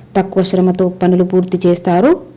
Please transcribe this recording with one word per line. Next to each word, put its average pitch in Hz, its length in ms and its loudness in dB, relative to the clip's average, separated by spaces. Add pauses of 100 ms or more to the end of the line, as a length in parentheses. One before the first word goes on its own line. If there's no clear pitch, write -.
(180)
తక్కువ 190 260 -2
శ్రమతో 185 460 0
పనులు 180 340 0
పూర్తి 180 420 -2
చేస్తారు. 175 440 2 (280)